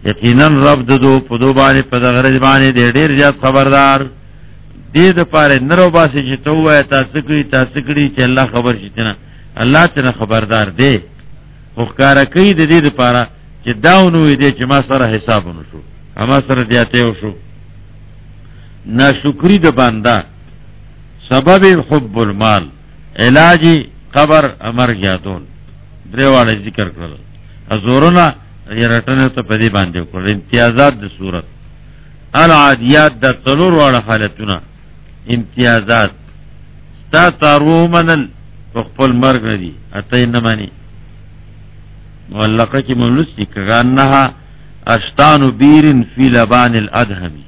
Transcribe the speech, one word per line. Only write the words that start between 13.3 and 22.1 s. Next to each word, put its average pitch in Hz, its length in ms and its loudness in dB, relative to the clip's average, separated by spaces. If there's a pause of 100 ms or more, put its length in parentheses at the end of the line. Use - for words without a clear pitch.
چې 120 80 -6
دا 151 300 2
ونه 170 160 2
وي 151 160 4
دی 139 160 2
چې 127 140 -6
ما 139 160 0
سره 127 240 -2
حساب 107 420 -2
ونه 82 240 -16
شو، 78 100 -20 (440)
ما 135 220 0
سره 131 140 -2 (100)
زیاتی 120 300 0
وشو. 110 300 -4 (1500)
ناشکري 139 720 0
د 165 120 2
بنده 113 540 0 (1040)
سبب 156 340 2 (280)
حب 117 280 -4